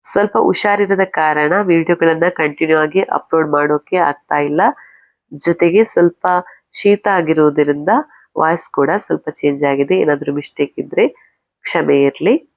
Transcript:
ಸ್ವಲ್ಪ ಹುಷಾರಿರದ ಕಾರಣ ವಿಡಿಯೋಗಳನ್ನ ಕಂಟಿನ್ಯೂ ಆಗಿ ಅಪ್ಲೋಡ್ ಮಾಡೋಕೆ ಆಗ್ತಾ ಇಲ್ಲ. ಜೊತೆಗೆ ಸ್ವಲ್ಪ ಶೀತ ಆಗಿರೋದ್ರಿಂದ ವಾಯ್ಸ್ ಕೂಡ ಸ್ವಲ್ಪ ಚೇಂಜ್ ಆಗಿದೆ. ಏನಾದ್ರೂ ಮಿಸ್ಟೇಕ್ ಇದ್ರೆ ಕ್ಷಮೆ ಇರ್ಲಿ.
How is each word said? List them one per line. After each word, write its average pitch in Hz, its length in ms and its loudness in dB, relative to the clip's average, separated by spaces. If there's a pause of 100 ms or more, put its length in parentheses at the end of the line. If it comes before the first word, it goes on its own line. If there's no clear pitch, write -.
ಸ್ವಲ್ಪ 214 340 0
ಹುಷಾರಿರದ 202 680 0
ಕಾರಣ 156 560 0
ವಿಡಿಯೋಗಳನ್ನ 165 680 2
ಕಂಟಿನ್ಯೂ 156 480 0
ಆಗಿ 156 240 0
ಅಪ್ಲೋಡ್ 151 500 -2
ಮಾಡೋಕೆ 147 440 -2
ಆಗ್ತಾ 151 420 -2
ಇಲ್ಲ. 147 240 0 (720)
ಜೊತೆಗೆ 170 500 2
ಸ್ವಲ್ಪ 175 440 0 (440)
ಶೀತ 202 360 0
ಆಗಿರೋದ್ರಿಂದ 151 840 0 (480)
ವಾಯ್ಸ್ 160 320 -2
ಕೂಡ 139 260 0
ಸ್ವಲ್ಪ 160 340 -6
ಚೇಂಜ್ 143 340 -2
ಆಗಿದೆ. 143 320 0
ಏನಾದ್ರೂ 147 380 0
ಮಿಸ್ಟೇಕ್ 143 440 -6
ಇದ್ರೆ 175 300 -2 (540)
ಕ್ಷಮೆ 143 420 0
ಇರ್ಲಿ. 156 320 0 (220)